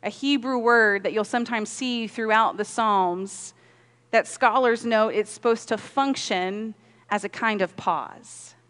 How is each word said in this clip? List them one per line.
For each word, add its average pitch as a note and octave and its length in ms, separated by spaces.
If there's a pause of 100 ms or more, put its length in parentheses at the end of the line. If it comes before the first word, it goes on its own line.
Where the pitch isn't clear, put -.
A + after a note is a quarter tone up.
a G#3 60
Hebrew C4 480
word A3+ 460
that F#3+ 100
you'll G#3+ 100
sometimes A#3 460
see A#3+ 360
throughout A3 520
the G#3 80
Psalms G3 880 (580)
that A3+ 160
scholars A#3 580
note A3 280
it's G#3 180
supposed - 380
to A3+ 80
function G#3+ 960 (360)
as G#3 140
a G3+ 60
kind G#3+ 320
of F3+ 160
pause. - 800 (140)